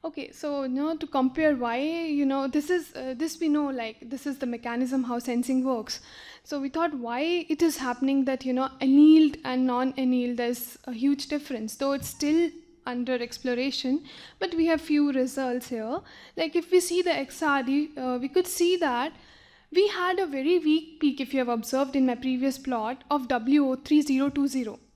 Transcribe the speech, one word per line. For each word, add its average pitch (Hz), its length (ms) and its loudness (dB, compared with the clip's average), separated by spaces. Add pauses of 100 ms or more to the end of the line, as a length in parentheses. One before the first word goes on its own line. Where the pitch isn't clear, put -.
Okay, 311 260 -10
so, 285 320 -6
you 269 60 -4
know, 294 280 -2
to 311 120 -8
compare 277 480 2
why, 240 220 -4
you 311 460 -2
know, 269 220 0
this 294 240 -2
is, 349 240 -2
uh, 262 220 -8
this 311 240 -6
we 320 80 0
know, 294 180 2
like, 233 360 -6
this 254 240 -10
is 277 120 -6
the 262 80 -4
mechanism 247 580 -2
how 240 140 -4
sensing 247 460 0
works. 247 360 -4 (440)
So 285 160 -6
we 277 80 -6
thought 320 260 -2
why 285 540 -2
it 311 140 0
is 330 140 2
happening 262 480 0
that, 262 200 -2
you 254 80 -2
know, 254 160 0 (120)
annealed 302 640 8
and 254 200 0
non-annealed, 254 720 0
there's 240 380 -4 (100)
a 254 60 -10
huge 277 340 0
difference, 254 500 -6
though 277 160 -2
it's 269 160 -4
still 320 420 0 (340)
under 247 300 -4
exploration, 254 880 -2 (380)
but 349 140 -4
we 330 120 2
have 320 140 2
few 294 320 2
results 254 560 -2
here. 233 320 -6 (360)
Like, 320 200 -2
if 349 160 -2
we 359 80 8
see 349 200 -2
the 349 160 0
X 277 240 -8
R 277 220 2
D, 285 340 0
uh, 254 240 -4
we 269 80 -6
could 359 200 0
see 349 300 2
that 269 340 -2 (580)
we 370 160 4
had 370 320 -2
a 381 80 0
very 285 320 0
weak 311 400 0
peak, 285 220 0
if 254 120 -6
you 269 60 0
have 247 100 0
observed 262 460 -2
in 269 120 4
my 240 100 0
previous 254 420 -2
plot, 240 500 -6
of 277 200 0
W 262 400 2
O 262 80 0
three 302 260 4
zero 277 280 2
two 277 180 0
zero. 254 320 -6 (160)